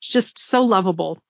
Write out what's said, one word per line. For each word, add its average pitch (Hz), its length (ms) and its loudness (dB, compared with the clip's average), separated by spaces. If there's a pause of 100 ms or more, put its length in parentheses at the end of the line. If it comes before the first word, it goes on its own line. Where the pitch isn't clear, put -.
just - 380 -2
so - 240 0
lovable. 185 560 0 (120)